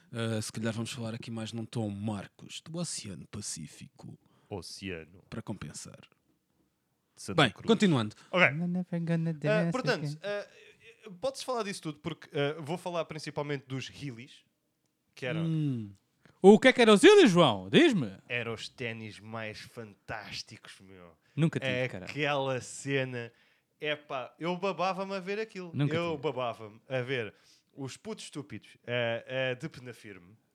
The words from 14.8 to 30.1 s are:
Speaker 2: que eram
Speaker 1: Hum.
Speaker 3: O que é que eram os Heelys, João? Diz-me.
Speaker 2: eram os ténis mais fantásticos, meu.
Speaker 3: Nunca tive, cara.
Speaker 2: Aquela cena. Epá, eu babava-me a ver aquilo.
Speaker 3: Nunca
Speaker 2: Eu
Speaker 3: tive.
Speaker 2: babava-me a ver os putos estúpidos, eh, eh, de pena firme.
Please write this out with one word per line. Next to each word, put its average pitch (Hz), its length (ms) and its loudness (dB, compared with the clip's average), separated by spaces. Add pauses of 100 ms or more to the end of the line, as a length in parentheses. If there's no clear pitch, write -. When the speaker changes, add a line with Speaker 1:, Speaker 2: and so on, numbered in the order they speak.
Speaker 2:
que 131 120 -8
eram 160 180 -2
Speaker 1:
Hum. 139 480 -2 (500)
Speaker 3:
O 196 160 12
que 262 100 6
é 247 60 8
que 247 80 6
eram 220 120 10
os 196 80 6
Heelys, 381 280 12
João? 117 400 6
Diz-me. 180 420 6 (160)
Speaker 2:
eram 117 240 -4
os - 160 -10
ténis 113 500 -10
mais 110 420 -10
fantásticos, 107 1200 -14
meu. 92 320 -20 (220)
Speaker 3:
Nunca 147 240 2
tive, 127 300 -2
cara. 92 160 -12
Speaker 2:
Aquela 135 560 -2
cena. 127 720 -4 (480)
Epá, 147 580 -6
eu 175 180 -4
babava-me 190 580 -2
a 190 60 -6
ver 196 200 -8
aquilo. 185 340 -10
Speaker 3:
Nunca 143 220 0
Speaker 2:
Eu 165 160 -2
Speaker 3:
tive. 139 100 -6
Speaker 2:
babava-me 113 680 -6
a 131 140 -2
ver 120 320 -4 (420)
os 135 200 -10
putos - 280 -12
estúpidos, 135 520 -14 (100)
eh, 117 400 -2
eh, 127 280 -2
de 156 140 -10
pena 123 240 -16
firme. 98 440 -20 (180)